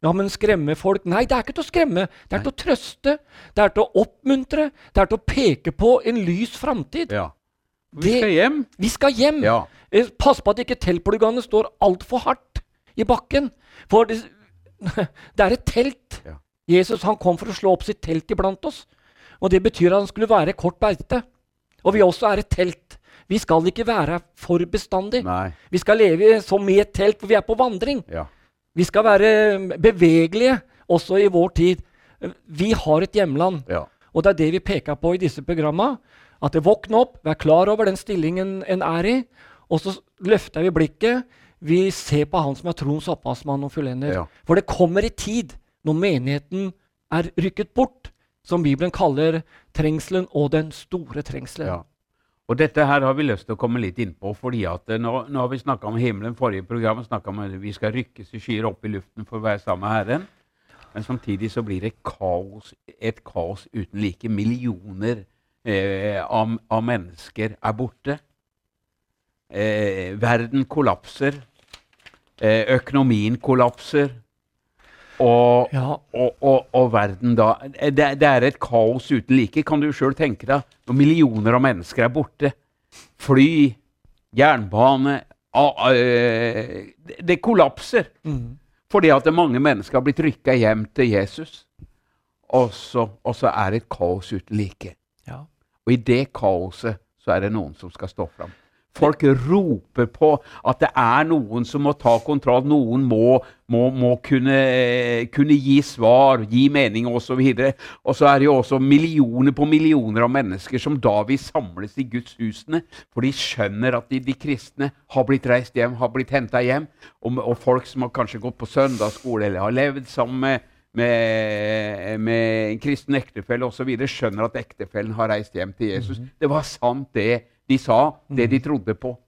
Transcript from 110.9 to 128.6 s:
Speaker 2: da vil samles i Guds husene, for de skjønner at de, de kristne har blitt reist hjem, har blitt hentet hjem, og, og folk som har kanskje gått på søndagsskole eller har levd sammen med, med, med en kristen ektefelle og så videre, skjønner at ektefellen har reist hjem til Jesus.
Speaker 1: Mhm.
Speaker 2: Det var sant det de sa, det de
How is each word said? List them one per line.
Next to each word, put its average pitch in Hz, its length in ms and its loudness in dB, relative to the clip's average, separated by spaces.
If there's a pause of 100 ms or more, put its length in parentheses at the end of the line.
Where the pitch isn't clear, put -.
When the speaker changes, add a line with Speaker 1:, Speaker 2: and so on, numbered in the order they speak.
Speaker 2:
da 110 140 2 (100)
vil 135 160 0
samles 98 560 -8
i 135 80 -4
Guds 120 320 -10
husene, 151 460 -6 (260)
for 120 160 -4
de 135 80 0
skjønner 113 640 -4
at - 160 -8
de, 131 80 -2
de 127 160 -6
kristne 139 540 -6 (240)
har 131 100 2
blitt 135 240 -2
reist 123 240 0
hjem, 123 240 -2
har 120 160 -4
blitt 127 160 -6
hentet 123 380 -2
hjem, 139 180 -2 (400)
og, 123 160 -4
og 120 160 -4
folk 127 320 0
som 127 160 -6
har 120 80 -10
kanskje 110 320 -6
gått - 160 -12
på 113 80 -14
søndagsskole 117 800 -2
eller 95 160 -4
har 110 80 -2
levd 135 320 -2
sammen 123 400 -4
med, 135 240 -4 (240)
med, 110 1300 -2
med 110 540 0
en 110 80 -12
kristen 139 340 -4
ektefelle 120 480 -6
og 120 80 -6
så 127 140 -8
videre, 127 180 -4
skjønner 110 420 -4
at 120 140 -8
ektefellen 107 560 -8
har 110 160 -2
reist 104 240 -6
hjem 92 160 -6
til 107 220 -4
Jesus. 98 260 -6
Speaker 1:
Mhm. 131 80 -16 (100)
Speaker 2:
Det 147 140 0
var 151 140 0
sant 127 500 -4
det 113 240 0 (280)
de 135 100 2
sa, 117 200 2 (280)
det 123 240 0
de 135 80 2